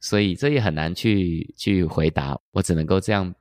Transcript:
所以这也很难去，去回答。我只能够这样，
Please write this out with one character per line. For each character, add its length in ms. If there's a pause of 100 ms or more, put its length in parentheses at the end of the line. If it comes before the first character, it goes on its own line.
所 200
以 140
这 140
也 120
很 140
难 180
去， 640
去 280
回 260
答。 260 (140)
我 100
只 140
能 100
够 140
这 140
样， 280